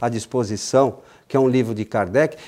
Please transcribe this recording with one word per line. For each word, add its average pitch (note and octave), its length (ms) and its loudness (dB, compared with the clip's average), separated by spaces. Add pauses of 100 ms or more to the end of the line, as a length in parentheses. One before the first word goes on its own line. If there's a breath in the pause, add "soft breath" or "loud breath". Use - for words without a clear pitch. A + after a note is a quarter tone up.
à A#2 80 0
disposição, A2+ 920 -2 (280 soft breath)
que - 80 -2
é C3+ 40 4
um C3 80 4
livro A#2+ 260 0
de G#2+ 100 -6
Kardec. A2+ 640 -2